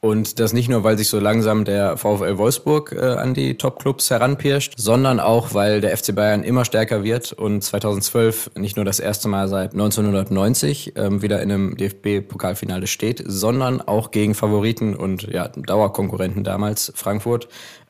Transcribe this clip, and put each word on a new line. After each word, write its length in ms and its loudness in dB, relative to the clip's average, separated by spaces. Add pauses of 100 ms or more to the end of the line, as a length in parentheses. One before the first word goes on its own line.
Und 380 0
das 140 2
nicht 160 2
nur, 160 2
weil 140 4
sich 100 0
so 100 0
langsam 460 2
der 320 2
V 200 0
F 40 -2
L 160 0
Wolfsburg, 560 0
äh, 80 -6
an 320 0
die 240 -2
Top-Clubs 540 -2
heranpirscht, 680 0
sondern 420 4
auch, 360 2
weil 260 4
der 140 2
F 80 -4
C 100 -4
Bayern 300 2
immer 240 2
stärker 380 0
wird 280 -2
und 320 -2
zweitausendzwölf 920 0
nicht 220 -6
nur 80 0
das 160 -2
erste 280 -2
Mal 200 0
seit 240 -2
neunzehnhundertneunzig, 1200 0
ähm, 260 0
wieder 180 0
in 100 -2
einem 280 0
D-F-B-Pokalfinale 1080 -4
steht, 400 -4
sondern 540 0
auch 300 -2
gegen 240 2
Favoriten 600 0
und, 280 -4
ja, 260 -4
Dauerkonkurrenten 960 -2
damals, 500 -2
Frankfurt, 540 -2 (420)